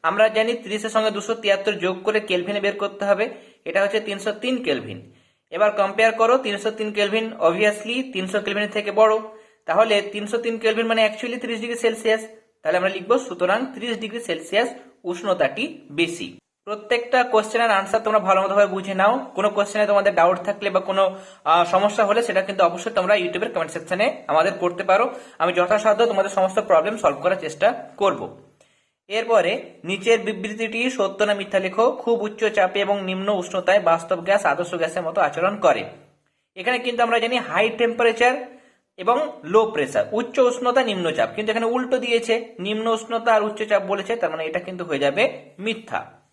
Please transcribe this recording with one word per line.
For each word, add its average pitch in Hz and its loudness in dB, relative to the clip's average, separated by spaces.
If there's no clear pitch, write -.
আমরা 202 2
জানি 220 0
ত্রিশের 214 -6
সঙ্গে 220 2
দুশো 208 -4
তিয়াত্তর 208 0
যোগ 185 -2
করে 214 0
কেলভিনে 196 -2
বের 202 -2
করতে 202 -6
হবে, 202 2
এটা 175 0
হচ্ছে 202 0
তিনশো 208 -6
তিন 247 -4
কেলভিন। 107 -6
এবার 208 2
কম্পেয়ার 208 2
করো, 226 4
তিনশো 214 -4
তিন 214 -6
কেলভিন 214 -2
obviously 208 0
তিনশো 185 -4
কেলভিনের 202 -4
থেকে 208 -4
বড়, 220 6
তাহলে 208 4
তিনশো 208 -6
তিন 233 -4
কেলভিন 226 0
মানে 220 2
actually 233 -6
ত্রিশ 226 -6
ডিগ্রি 233 -8
সেলসিয়াস, 220 0
তাহলে 160 0
আমরা 190 0
লিখবো 190 -2
সুতরাং 190 -2
ত্রিশ 226 -6
ডিগ্রি 226 -8
সেলসিয়াস 196 -2
উষ্ণতাটি 185 -2
বেশি। 170 -4
প্রত্যেকটা 233 0
কোশ্চেনের 226 2
আনসার 196 2
তোমরা 214 2
ভালো 190 2
মতোভাবে 196 4
বুঝে 190 -4
নাও, 208 4
কোনো 202 2
কোশ্চেনে 202 0
তোমাদের 202 4
ডাউট 180 6
থাকলে 202 -4
বা 185 2
কোনো, 190 0
আহ, 165 6
সমস্যা 202 2
হলে 214 2
সেটা 190 0
কিন্তু 190 0
অবশ্যই 180 -2
তোমরা 190 4
YouTube-এর 175 -2
কমেন্ট 165 -4
সেকশনে 185 -4
আমাদের 160 2
করতে 175 -4
পারো, 220 2
আমি 180 2
যথাসাধ্য 208 2
তোমাদের 196 0
সমস্ত 190 0
প্রবলেম 190 2
সলভ 143 0
করার 185 0
চেষ্টা 190 -2
করব। 135 -2
এরপরে 220 0
নিচের 202 2
বিবৃতিটি 214 -4
সত্য 190 0
না 208 0
মিথ্যা 196 -2
লেখো। 190 2
খুব 233 -2
উচ্চ 214 -4
চাপে 202 2
এবং 202 -2
নিম্ন 185 -4
উষ্ণতায় 190 0
বাস্তব 170 0
গ্যাস 196 2
আদর্শ 165 -2
গ্যাসের 165 -4
মতো 165 -2
আচরণ 175 0
করে। 123 4
এখানে 240 -2
কিন্তু 240 0
আমরা 233 4
জানি 233 0
হাই 220 0
টেম্পারেচার 233 2
এবং 247 0
লো 214 4
প্রেশার, 139 0
উচ্চ 240 -2
উষ্ণতা 247 2
নিম্ন 185 -2
চাপ, 113 0
কিন্তু 214 -4
এখানে 226 0
উল্টো 254 0
দিয়েছে, 233 -2
নিম্ন 214 -4
উষ্ণতা 226 0
আর 214 4
উচ্চ 214 -4
চাপ 208 2
বলেছে, 196 -2
তার 190 0
মানে 160 -6
এটা 160 -4
কিন্তু 175 -8
হয়ে 151 -2
যাবে 143 0
মিথ্যা। 190 -6